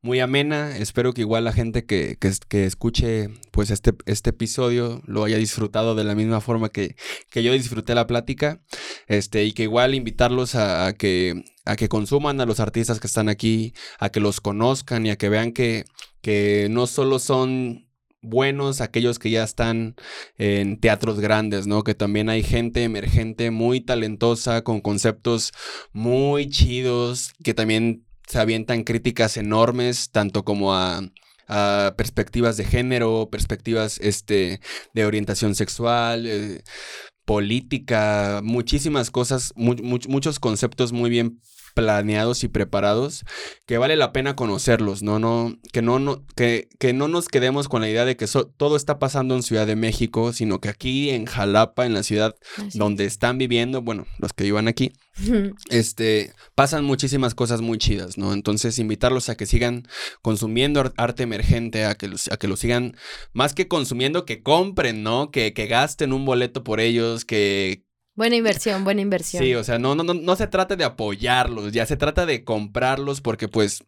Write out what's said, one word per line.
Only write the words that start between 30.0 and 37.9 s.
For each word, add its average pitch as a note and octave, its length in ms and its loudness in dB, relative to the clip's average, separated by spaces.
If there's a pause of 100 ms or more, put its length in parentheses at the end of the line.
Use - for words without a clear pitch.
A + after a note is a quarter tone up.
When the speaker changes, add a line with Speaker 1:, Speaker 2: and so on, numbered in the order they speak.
Speaker 1:
tanto G2+ 340 0
como G2+ 300 2
a, F#2 260 0 (460)
a G2+ 500 2
perspectivas A#2 600 0
de G#2 80 -4
género, A#2 640 0
perspectivas, A2 720 -2
este, G2 600 0 (340)
de A2 120 2
orientación G#2 480 0
sexual, A#2 720 0
eh, G#2 360 -6 (640)
política, G#2 1160 0